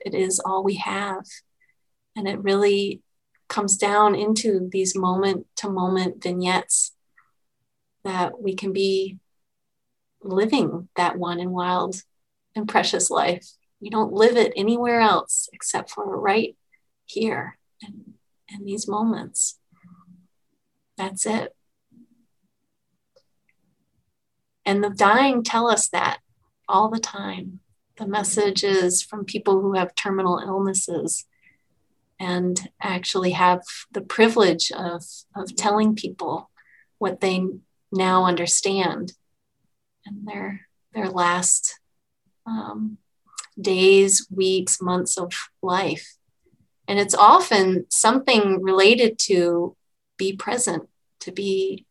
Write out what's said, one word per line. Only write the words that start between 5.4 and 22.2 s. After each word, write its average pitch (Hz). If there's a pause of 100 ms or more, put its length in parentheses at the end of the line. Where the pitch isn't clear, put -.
to 202
moment 185
vignettes 180 (1120)
that 180
we 196
can 190
be 190 (1040)
living 196
that 180
one 175
and 180
wild 180 (520)
and 214
precious 175
life. 175 (320)
We 208
don't 220
live 226
it 226
anywhere 233
else -
except -
for 196
right 214 (500)
here 214 (240)
and - (340)
in 202
these 202
moments. - (1400)
That's 190
it. 220 (3000)